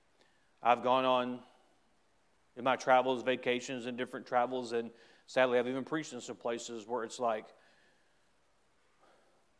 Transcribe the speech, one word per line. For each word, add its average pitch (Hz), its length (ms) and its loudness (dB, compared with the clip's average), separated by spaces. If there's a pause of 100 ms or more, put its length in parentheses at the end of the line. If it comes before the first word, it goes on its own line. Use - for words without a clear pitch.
(600)
I've 117 220 2
gone 131 200 2
on 123 360 2 (1160)
in 120 80 -12
my 127 120 2
travels, 127 480 4
vacations 127 640 -2
and 123 120 -8
different 123 300 -8
travels, 123 460 0
and 117 180 -2 (340)
sadly 127 320 4
I've 120 100 2
even 131 160 -4
preached 156 300 -6
in 120 80 -10
some 117 140 -12
places 117 500 -8
where 117 180 -4
it's 113 160 -10
like, 110 260 -2 (2250)